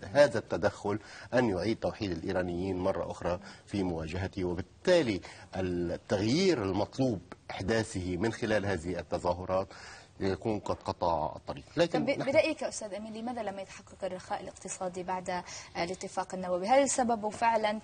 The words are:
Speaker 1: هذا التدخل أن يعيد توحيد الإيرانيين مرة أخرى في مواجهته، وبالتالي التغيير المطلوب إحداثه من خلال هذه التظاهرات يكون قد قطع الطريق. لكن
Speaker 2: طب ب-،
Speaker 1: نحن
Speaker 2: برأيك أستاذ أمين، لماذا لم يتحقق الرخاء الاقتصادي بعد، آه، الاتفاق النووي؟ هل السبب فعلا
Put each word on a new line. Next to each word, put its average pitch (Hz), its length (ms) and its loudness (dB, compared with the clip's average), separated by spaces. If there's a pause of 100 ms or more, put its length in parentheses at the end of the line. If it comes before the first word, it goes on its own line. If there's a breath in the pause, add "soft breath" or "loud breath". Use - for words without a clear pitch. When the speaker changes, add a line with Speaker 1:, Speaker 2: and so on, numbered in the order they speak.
Speaker 1:
هذا 131 360 6
التدخل 101 600 0 (340 loud breath)
أن 120 160 6
يعيد 95 280 0
توحيد 98 340 -2
الإيرانيين 90 640 -2
مرة 87 340 0
أخرى 87 280 -2 (260 loud breath)
في 98 180 0
مواجهته، 90 600 -2
وبالتالي 95 760 2 (340 loud breath)
التغيير 98 1080 2
المطلوب 101 560 0 (320)
إحداثه 95 680 0
من 110 160 2
خلال 107 320 0
هذه 90 340 -2
التظاهرات 90 680 0 (520 loud breath)
يكون 95 400 0
قد - 160 -2
قطع 87 600 0
الطريق. - 280 -10 (140)
لكن 165 220 2
Speaker 2:
طب 220 60 0
ب-، 247 40 0
Speaker 1:
نحن 277 220 -2
Speaker 2:
برأيك 302 320 2
أستاذ 220 300 -8
أمين، 214 200 -8
لماذا 226 300 -6
لم 196 160 -6
يتحقق - 440 -14
الرخاء 185 380 -6
الاقتصادي 185 640 -8
بعد، 185 260 -4
آه، 175 140 -2 (340 loud breath)
الاتفاق 185 560 -4
النووي؟ 185 340 -2
هل 269 160 8
السبب 233 460 2
فعلا 220 540 2